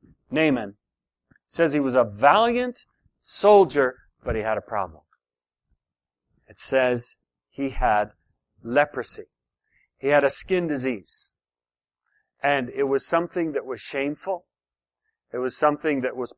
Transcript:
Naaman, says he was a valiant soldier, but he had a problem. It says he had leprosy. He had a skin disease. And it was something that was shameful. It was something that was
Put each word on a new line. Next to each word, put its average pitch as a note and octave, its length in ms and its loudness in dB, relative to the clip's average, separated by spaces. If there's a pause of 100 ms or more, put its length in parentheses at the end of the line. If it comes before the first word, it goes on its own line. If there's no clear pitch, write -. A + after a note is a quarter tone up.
(300)
Naaman, B2+ 460 0 (720)
says E3 260 0
he D3 60 0
was C3 160 0
a B2+ 80 6
valiant G#3+ 800 2 (340)
soldier, C#3+ 760 4 (280)
but A#2+ 120 -4
he A2 60 -2
had G#2+ 160 -2
a G2 40 -6
problem. F2+ 400 -6 (1500)
It - 120 -20
says B2+ 560 0 (340)
he C#3 220 -6
had G#2+ 400 0 (520)
leprosy. B2 600 -2 (720)
He C3+ 100 -6
had C#3+ 160 4
a C#3 60 4
skin F3+ 380 -2
disease. C3 680 -6 (1080)
And C#3 280 0
it C3 140 -2
was C3+ 220 0
something E3+ 460 -2
that C3 140 -6
was B2 160 -8
shameful. D3 640 -6 (840)
It B2 80 -6
was B2+ 180 -4
something D3 440 2
that B2 140 -4
was B2 220 -10